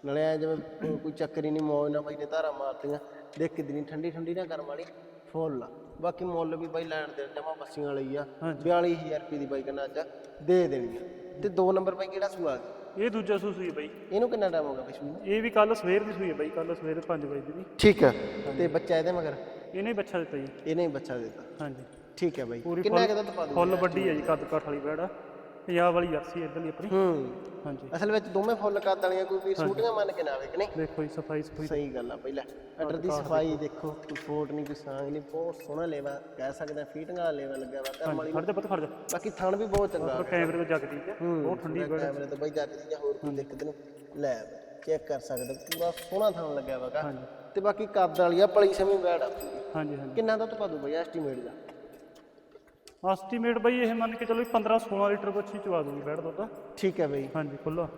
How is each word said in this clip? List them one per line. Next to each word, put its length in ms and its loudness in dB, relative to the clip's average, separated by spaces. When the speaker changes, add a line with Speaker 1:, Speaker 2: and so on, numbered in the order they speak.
Speaker 1:
ਨਾਲੇ 160 0
ਐਂ 160 2
ਜਿਵੇਂ 200 0
ਕੋ-, 400 -4
ਕੋਈ 140 -6
ਚੱਕਰ 340 -4
ਹੀ 60 2
ਨਹੀਂ, 120 2
ਮੌਜ 280 2
ਨਾਲ 100 0
ਬਾਈ 140 -8
ਨੇ 100 -6
ਧਾਰਾਂ 280 0
ਮਾਰਤੀਆਂ। 460 -4
ਦੇਖ 140 0
ਕਿੰਨੀ 300 -4
ਠੰਡੀ 280 -4
ਠੰਡੀ 240 -4
ਨਾ 100 -2
ਕਰਮ 200 -6
ਵਾਲੀ 200 -8
ਫੁੱਲ 300 -2
ਆ। 60 -12
ਬਾਕੀ 240 -2
ਮੁੱਲ 300 0
ਵੀ 120 -6
ਬਾਈ 160 -4
ਲੈਣ 240 -4
ਦੇਣ 100 -4
ਜਮਾਂ 280 -6
ਬੱਸੀਆਂ 320 -6
ਵਾਲੀ 280 -2
ਆ। 100 -2
Speaker 2:
ਹਾਂਜੀ। 200 -4
Speaker 1:
ਬਿਆਲੀ 320 6
ਹਜ਼ਾਰ 240 -4
ਰੁਪਏ 180 -6
ਦੀ 80 -2
ਬਾਈ 160 -4
ਕਹਿੰਦਾ 240 -6
ਅੱਜ 140 -6
ਦੇ 260 6
ਦੇਣੀ 300 -2
ਆ। 20 -8
ਤੇ 80 0
ਦੋ 220 4
ਨੰਬਰ 240 4
ਬਾਈ 120 -4
ਕਿਹੜਾ 200 -2
ਸੂਆ 280 -2
ਗਿਆ? 500 -4
Speaker 2:
ਇਹ 60 2
ਦੂਜਾ 260 2
ਸੂ 140 0
ਸੂਈ 180 -4
ਆ 40 -6
ਬਾਈ। 160 -6
Speaker 1:
ਇਹਨੂੰ 180 4
ਕਿੰਨਾ 200 2
ਟਾਈਮ 160 2
ਹੋ 80 -2
ਗਿਆ 100 -4
ਬਾਈ 100 -10
ਸੂਈ 160 -8
ਨੂੰ? 160 -8
Speaker 2:
ਇਹ 160 4
ਵੀ 80 0
ਕੱਲ੍ਹ 260 6
ਸਵੇਰ 280 4
ਦੀ 80 -4
ਸੂਈ 200 -2
ਆ 20 0
ਬਾਈ, 160 -2
ਕੱਲ੍ਹ 260 -2
ਸਵੇਰੇ 240 -2
ਪੰਜ 260 -2
ਵਜੇ 160 -4
ਦੀ। 240 -8
Speaker 1:
ਠੀਕ 260 10
ਆ। 40 12
Speaker 2:
ਹਾਂਜੀ। 500 2
Speaker 1:
ਤੇ 100 4
ਬੱਚਾ 300 2
ਇਹਦੇ 140 4
ਮਗਰ? 220 0
Speaker 2:
ਇਹਨੇ 160 -2
ਹੀ 60 0
ਬੱਚਾ 240 -2
ਦਿੱਤਾ 180 -4
ਜੀ। 100 -4
Speaker 1:
ਇਹਨੇ 180 2
ਹੀ 40 4
ਬੱਚਾ 300 -4
ਦਿੱਤਾ। 260 -8
Speaker 2:
ਹਾਂਜੀ। 220 -8
Speaker 1:
ਠੀਕ 220 0
ਹੈ 60 -2
ਬਾਈ। 160 -6
Speaker 2:
ਪੂਰੀ 200 0
Speaker 1:
ਕਿੰਨਾ 160 6
Speaker 2:
ਫੁੱਲ, 100 8
Speaker 1:
ਕੁ 160 2
ਦੁੱਧ 120 -6
ਪਾ 100 -2
ਦੂਗੀ 100 -4
Speaker 2:
ਫੁੱਲ 140 6
Speaker 1:
ਯਾਰ 120 4
Speaker 2:
ਵੱਡੀ 260 2
ਹੈ 60 4
ਜੀ, 40 2
Speaker 1:
ਚੀਜ਼? 100 -2
Speaker 2:
ਕੱਦ 160 4
ਕਾਠ 220 -2
ਵਾਲੀ 140 -2
ਵੈੜ 200 -2
ਆ। 100 -2
ਪੰਜਾਬ 280 6
ਵਾਲੀ 140 4
ਜਰਸੀ 360 -2
ਇੱਧਰਲੀ 260 -4
ਆਪਣੀ। 200 -6
Speaker 1:
ਹੂੰ। 420 4
Speaker 2:
ਹਾਂਜੀ। 300 -8
Speaker 1:
ਅਸਲ 160 2
ਵਿੱਚ 140 4
ਦੋਵੇਂ 300 2
ਫੁੱਲ 240 2
ਕੱਦ 240 2
ਵਾਲੀਆਂ, 220 2
ਕੋਈ 200 0
ਵੀਰ 140 2
Speaker 2:
ਹਾਂਜੀ। 140 2
Speaker 1:
ਛੋਟੀਆਂ 200 2
ਮੰਨ 180 2
ਕੇ 120 -2
ਨਾ 80 0
ਆਵੇ 160 -4
ਕਿ 100 -6
ਨਹੀਂ? 100 2
Speaker 2:
ਦੇਖੋ 260 -2
ਜੀ, 60 -4
ਸਫਾਈ 320 -4
ਸਫੂਈ 260 -6
Speaker 1:
ਸਹੀ 280 -2
ਗੱਲ 160 -4
ਆ 40 -6
ਬਾਈ, 160 -8
ਲੈ। 100 -4
Speaker 2:
ਕੱਦ 460 -8
Speaker 1:
ਅਡਰ 100 -2
ਦੀ 120 -2
Speaker 2:
ਕਾਠ 160 0
Speaker 1:
ਸਫਾਈ 220 4
Speaker 2:
ਦੇਖੋ। 140 0
Speaker 1:
ਦੇਖੋ, 300 -4
ਕੋਈ 240 -10
ਫੋਟ 360 -4
ਨਹੀਂ, 140 -2
ਕੋਈ 100 -6
ਸਾਂਗ 340 -6
ਨਹੀਂ, 120 -4
ਬਹੁਤ 340 -6
ਸੋਹਣਾ 300 -6
ਲੇਵਾ, 360 -4
ਕਹਿ 160 -4
ਸਕਦੇ 280 -6
ਆ 40 -6
ਫੀਟਿੰਗ 320 -8
ਵਾਲਾ 140 2
ਲੇਵਾ 240 -4
ਲੱਗਿਆ 260 -6
ਵਾ 100 -4
ਕਰਮ 160 -6
Speaker 2:
ਹਾਂਜੀ, 100 0
Speaker 1:
ਵਾਲੀ 140 -4
Speaker 2:
ਖੜ 140 0
ਜਾ 80 0
ਪੁੱਤ, 140 -2
ਖੜ 120 0
ਜਾ। 80 -2
Speaker 1:
ਬਾਕੀ 420 -6
ਥਣ 260 2
ਵੀ 100 0
ਬਹੁਤ 260 4
ਚੰਗਾ 140 -2
Speaker 2:
ਮਤਲਬ 140 0
Speaker 1:
ਆ। 40 0
Speaker 2:
ਕੈਮਰੇ 340 2
ਤੋਂ 80 2
ਜਗਦੀ 320 0
ਹੈ, 240 -8
Speaker 1:
ਹੂੰ, 220 2
Speaker 2:
ਬਹੁਤ 200 0
ਠੰਡੀ 200 -2
Speaker 1:
ਪੂਰਾ 80 -2
Speaker 2:
ਵੈੜ 100 0
ਆ। 40 0
Speaker 1:
ਕੈਮਰੇ 200 -4
ਤੋਂ 120 -6
ਬਾਈ 120 0
ਜਗਦੀ 440 -4
ਆ, 40 -4
ਹੋਰ 160 0
ਕੋਈ 160 -4
Speaker 2:
ਹਾਂਜੀ। 140 -4
Speaker 1:
ਦਿੱਕਤ 200 -10
ਨਹੀਂ। 100 -6
ਲੈ 200 0
ਬਾਈ, 500 -12
ਚੈੱਕ 220 0
ਕਰ 120 0
ਸਕਦੇ 340 -4
ਹੋ, 60 -8
ਪੂਰਾ 180 0
ਸੋਹਣਾ 400 2
ਥਣ 240 -4
ਲੱਗਿਆ 220 -4
ਵਾ 120 -4
ਗਾ। 120 -2
Speaker 2:
ਹਾਂਜੀ। 220 -6
Speaker 1:
ਤੇ 60 0
ਬਾਕੀ 240 2
ਕੱਦ 360 4
ਵਾਲੀ 180 8
ਆ, 80 10
ਪਲੀ 260 8
ਸਮੀ 240 4
ਵੈੜ 240 4
ਆ 80 0
ਪੂਰੀ। 320 -8
Speaker 2:
ਹਾਂਜੀ, 200 -2
ਹਾਂਜੀ। 200 -8
Speaker 1:
ਕਿੰਨਾ 220 2
ਦੁੱਧ 160 -2
ਪਾ 140 -2
ਦੂ 100 -4
ਬਾਈ 160 -2
ਐਸਟੀਮੇਟ 460 -2
ਦਾ? 120 -10
Speaker 2:
ਐਸਟੀਮੇਟ 460 0
ਬਾਈ 220 6
ਇਹ 160 4
ਮੰਨ 200 0
ਕੇ 100 -4
ਚੱਲੋ 140 2
ਵੀ 60 2
ਪੰਦਰਾਂ 340 6
ਸੋਲਾਂ 300 2
ਲੀਟਰ 200 0
ਬੱਚੀ 280 -2
ਚਵਾ 240 2
ਦੂਗੀ 200 -4
ਵੈੜ 180 -2
ਦੁੱਧ। 280 -4
Speaker 1:
ਠੀਕ 220 2
ਹੈ 80 4
ਬਾਈ। 280 -2
Speaker 2:
ਹਾਂਜੀ, 280 -2
ਖੁੱਲ੍ਹਾ। 240 -2